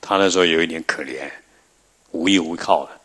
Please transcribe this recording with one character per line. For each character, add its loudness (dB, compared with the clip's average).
她 0
那 4
时 0
候 6
有 4
一 0
点 -6
可 -4
怜， -10
无 -4
依 4
无 -2
靠 2
的 -20